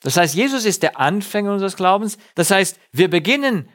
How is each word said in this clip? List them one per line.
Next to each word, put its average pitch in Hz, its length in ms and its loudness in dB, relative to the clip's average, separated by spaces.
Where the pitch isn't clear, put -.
Das 139 160 -2
heißt, 165 180 4
Jesus 254 300 -2
ist - 180 -2
der 147 160 -2
Anfänger 202 540 -2
unseres 196 240 -4
Glaubens. 196 400 0
Das 170 180 0
heißt, 190 260 2
wir 170 180 2
beginnen 202 640 0